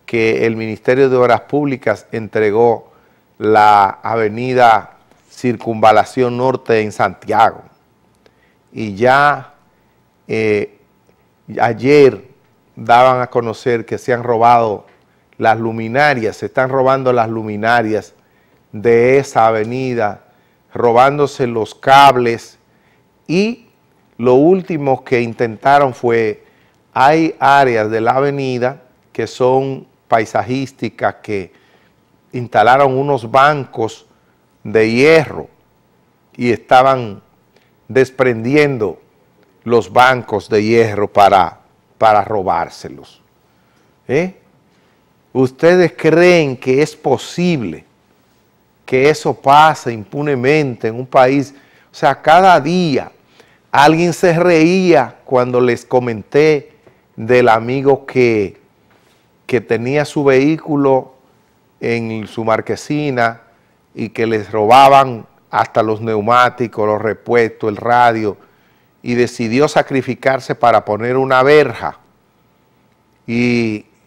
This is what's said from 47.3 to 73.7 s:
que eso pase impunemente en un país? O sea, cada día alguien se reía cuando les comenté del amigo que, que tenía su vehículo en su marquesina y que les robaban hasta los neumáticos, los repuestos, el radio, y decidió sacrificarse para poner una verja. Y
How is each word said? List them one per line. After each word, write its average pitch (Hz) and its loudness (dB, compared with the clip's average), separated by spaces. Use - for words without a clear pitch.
que 131 2
eso 151 -2
pase 143 2
impunemente 135 -2
en 113 -8
un 127 -12
país? 135 0
O - -20
sea, 143 -2
cada 175 4
día 147 -2
alguien 156 2
se 165 0
reía 170 2
cuando 123 -2
les 120 -2
comenté 131 -2
del 120 2
amigo 131 0
que, 113 -2
que 120 -2
tenía 123 -4
su 151 -6
vehículo 139 0
en 113 -6
su - -10
marquesina 117 -4
y 117 -10
que 113 -6
les 107 -4
robaban 127 4
hasta 113 -2
los 110 -6
neumáticos, 113 -2
los 107 -2
repuestos, 110 -2
el 101 -6
radio, 117 0
y 120 -6
decidió 120 -2
sacrificarse 135 -4
para 113 2
poner 113 -4
una 131 0
verja. 135 0
Y 117 -4